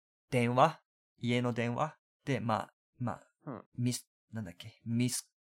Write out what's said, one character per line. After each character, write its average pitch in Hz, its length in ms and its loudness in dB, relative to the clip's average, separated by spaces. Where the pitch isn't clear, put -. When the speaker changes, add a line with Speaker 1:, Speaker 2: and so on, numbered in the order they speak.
Speaker 1:
電 120 240 2
話。 151 260 4
家 120 240 0
の 123 100 0
電 120 220 -2
話。 147 220 -2
で、 131 160 -2
ま 113 140 0
あ、 - 200 -4
ま 117 140 -4
あ、 - 100 -12
Speaker 2:
う 139 60 -8
ん。 104 120 -12
Speaker 1:
ミ 123 160 0
ス、 - 140 -8
な 110 100 -6
ん - 20 -10
だ 87 80 -10
っ - 40 -20
け。 - 280 -20
ミ 117 260 2
ス、 - 180 -6